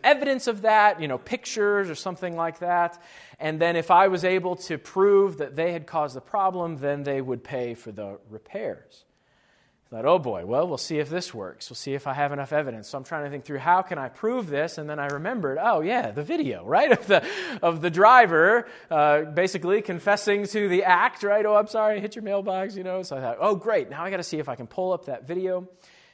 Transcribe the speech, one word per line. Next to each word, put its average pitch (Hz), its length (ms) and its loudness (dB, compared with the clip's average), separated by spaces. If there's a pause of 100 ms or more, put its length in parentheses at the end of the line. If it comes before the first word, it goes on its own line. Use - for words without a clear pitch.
evidence 269 440 2
of 214 160 -4
that, 208 400 4
you 151 40 -2
know, 131 120 -4
pictures 202 720 -2
or 151 40 -8
something 175 400 -8
like 165 260 -4
that. 175 380 0 (400)
And 156 220 -2
then 170 160 2
if 165 140 0
I 190 180 8
was 185 160 0
able 180 320 0
to 165 220 -8
prove 196 580 4
that 139 180 -8
they 165 180 -2
had 165 140 -8
caused 147 300 -4
the 127 60 -12
problem, 180 560 -2
then 143 240 -4
they 139 180 -4
would 127 240 -6
pay 123 300 -8
for 113 180 -16
the 101 280 -12 (100)
repairs. - 720 -12 (840)
I - 80 -18
thought, 113 100 -6
"Oh 170 140 4
boy, 107 260 -6
well, 131 220 0
we'll 151 120 -6
see 156 200 -6
if 143 100 -4
this 175 240 -8
works. 98 380 -14
We'll 123 60 -16
see 139 180 -8
if 143 140 -8
I 135 40 -2
have 143 200 -2
enough 139 200 -8
evidence." 131 360 -4
So 139 100 -10
I'm 131 60 -12
trying 156 180 -8
to 143 80 -8
think 143 140 -10
through, 143 140 -8
"How 175 240 2
can 185 160 -8
I 135 100 -6
prove 220 400 -4
this?" 151 300 -4
And 151 120 -10
then 151 80 -8
I 143 80 -4
remembered, 147 560 -4
oh 208 180 2
yeah, 165 300 -2
the 135 140 -8
video, 147 400 -4
right, 196 280 4
<laughs> 214 60 6
of - 80 -14
the, 190 180 6 (380)
of 165 200 0
the 175 60 0
driver, 202 760 8 (240)
uh, 151 320 4
basically 175 600 0
confessing 202 640 0
to 208 200 -2
the 180 140 2
act, 185 400 2
right? 208 240 2
"Oh, 208 80 2
I'm 208 140 4
sorry, 214 300 0
I - 20 -6
hit 208 160 -10
your 220 80 -12
mailbox," 196 500 -4
you 190 80 -10
know. 185 220 -6
So 151 120 -10
I 131 40 -8
thought, 120 180 -4
"Oh, 202 160 2
great, 185 340 -2
now 143 140 -10
I 185 80 -6
gotta 180 140 -4
see 156 160 -6
if 139 80 -8
I 123 80 -6
can 123 100 -12
pull 185 260 -4
up 175 120 -6
that 131 240 -10
video." 185 400 -4 (460)